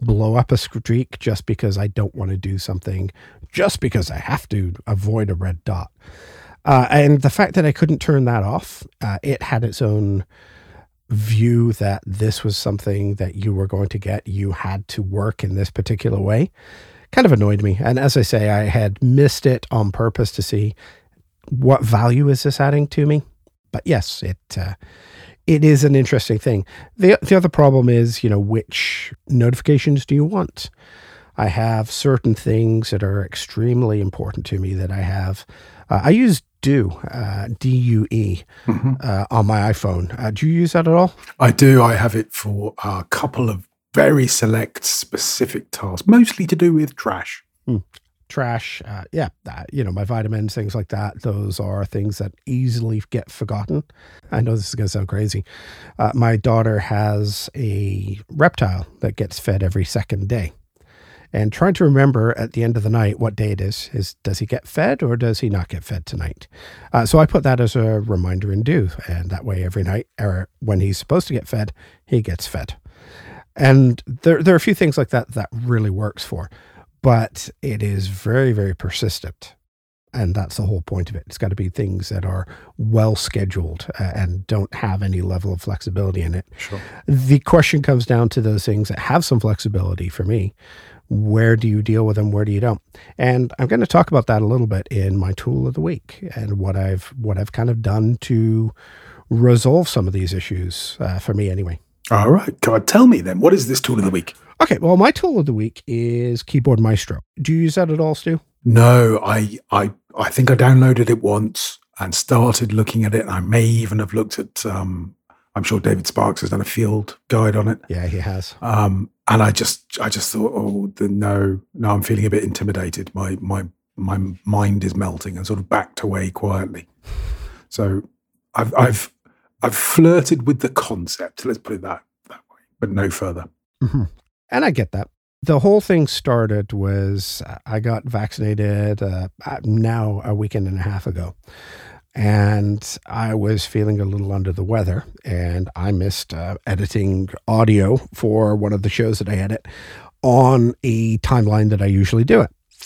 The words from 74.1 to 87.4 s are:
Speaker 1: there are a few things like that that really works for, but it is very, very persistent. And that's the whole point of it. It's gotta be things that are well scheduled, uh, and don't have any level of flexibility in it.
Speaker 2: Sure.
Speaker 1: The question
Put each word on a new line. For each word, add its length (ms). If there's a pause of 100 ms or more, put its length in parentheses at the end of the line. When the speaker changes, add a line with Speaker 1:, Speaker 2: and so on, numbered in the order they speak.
Speaker 1:
there 140
are 20
a 20
few 140
things 240
like 120
that 240
that 180
really 400
works 320
for, 260 (540)
but 460 (120)
it 220
is 240
very, 440
very 240
persistent. 800 (580)
And 220
that's 240
the 80
whole 160
point 300
of 40
it. 120
It's 100
gotta 180
be 140
things 400
that 160
are 220 (300)
well 380
scheduled, 720 (120)
uh, 160
and 320
don't 260
have 300
any 180
level 320
of 80
flexibility 600
in 120
it. 140 (100)
Speaker 2:
Sure. 240 (260)
Speaker 1:
The 320
question 440